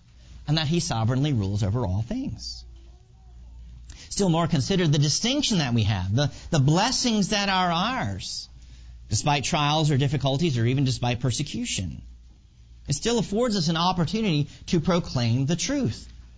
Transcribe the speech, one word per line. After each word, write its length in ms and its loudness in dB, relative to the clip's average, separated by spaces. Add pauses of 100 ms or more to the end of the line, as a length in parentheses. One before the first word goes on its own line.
(460)
and 120 2
that 100 0
he 100 2
sovereignly 540 0
rules 320 0
over 200 0
all 180 0
things? 600 -8 (1500)
Still 180 2
more, 180 4
consider 400 2
the 120 4
distinction 600 2
that 160 2
we 80 4
have, 320 0
the, 160 2 (200)
the 100 4
blessings 720 4
that 180 0
are 220 2
ours, 800 -2 (600)
despite 340 0
trials 480 2
or 80 4
difficulties 580 0
or 80 2
even 200 2
despite 340 -2
persecution. 840 -4 (840)
It 80 -2
still 240 0
affords 380 0
us 120 0
an 80 2
opportunity 720 0 (180)
to 140 2
proclaim 680 2
the 100 0
truth, 520 -2 (300)